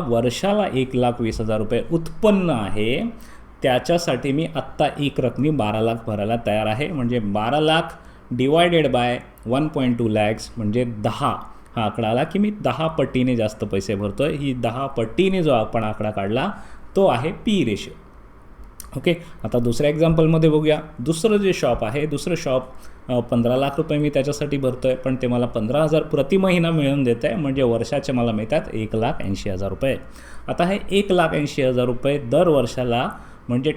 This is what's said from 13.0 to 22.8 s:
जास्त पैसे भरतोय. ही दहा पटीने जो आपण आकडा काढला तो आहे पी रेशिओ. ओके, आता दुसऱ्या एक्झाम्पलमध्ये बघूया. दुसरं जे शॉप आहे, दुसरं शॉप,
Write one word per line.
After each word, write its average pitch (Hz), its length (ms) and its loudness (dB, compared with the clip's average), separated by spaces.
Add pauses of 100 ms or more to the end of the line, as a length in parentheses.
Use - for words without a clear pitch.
जास्त 107 280 -2
पैसे 101 320 -2
भरतोय. 107 380 -2
ही 139 200 -4
दहा 123 340 -4
पटीने 175 560 0
जो 151 80 4
आपण 113 320 2
आकडा 107 280 -2
काढला 107 400 -2 (440)
तो 196 100 6
आहे 143 260 2
पी 190 340 0
रेशिओ. 101 280 -4 (1040)
ओके, 165 260 0 (200)
आता 123 160 0
दुसऱ्या 120 300 2
एक्झाम्पलमध्ये 160 600 4
बघूया. 151 320 2 (180)
दुसरं 165 380 2
जे 196 160 2
शॉप 120 320 0
आहे, 143 200 -2
दुसरं 151 320 -2
शॉप, 131 260 -2 (460)